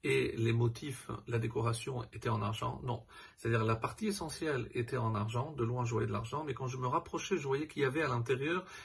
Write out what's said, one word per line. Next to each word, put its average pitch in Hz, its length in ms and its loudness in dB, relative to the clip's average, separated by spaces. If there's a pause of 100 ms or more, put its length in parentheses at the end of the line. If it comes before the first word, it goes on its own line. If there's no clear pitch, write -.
et 135 320 2
les 113 160 4
motifs, 117 580 0 (160)
la 120 120 0
décoration 117 720 0
était 113 160 -4
en 107 140 2
argent, 120 420 -2
non. 120 180 -2 (360)
C'est-à-dire 113 260 2
la 113 100 6
partie 214 340 -2
essentielle 151 640 -2
était 123 240 0
en 113 160 2
argent, 113 380 0
de 127 120 0
loin 123 220 0
je 117 60 -2
voyais 117 140 2
de 110 60 -2
l'argent, 143 320 -4
mais 143 80 -4
quand 127 160 -4
je 123 80 -4
me 127 100 -2
rapprochais, 170 520 0
je 139 100 -4
voyais 139 180 2
qu'il 147 160 -2
y 139 40 6
avait 143 160 2
à 147 60 2
l'intérieur 135 580 0 (180)